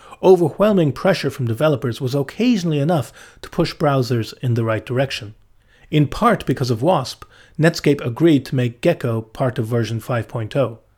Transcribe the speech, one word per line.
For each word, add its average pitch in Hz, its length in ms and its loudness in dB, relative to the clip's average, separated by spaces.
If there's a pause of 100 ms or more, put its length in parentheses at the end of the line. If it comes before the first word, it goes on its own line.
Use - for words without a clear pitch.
(200)
Overwhelming 180 720 4
pressure 170 400 0
from 123 160 -4
developers 120 520 0
was 127 140 -4
occasionally 170 640 0
enough 143 340 0 (300)
to - 80 -18
push - 240 -2
browsers 127 580 0 (120)
in 123 100 0
the 117 100 0
right 110 220 -2
direction. 123 480 -4 (560)
In 151 180 2
part - 380 0
because 127 260 -2
of 110 100 -2
wasp, 147 440 -2 (340)
Netscape 151 400 2
agreed 143 460 2
to - 100 -6
make 123 240 -2
Gecko 120 420 -2
part - 380 -4
of 110 80 -2
version 113 320 -2
five 117 260 -4
point 113 300 -8
oh. 113 240 -2 (180)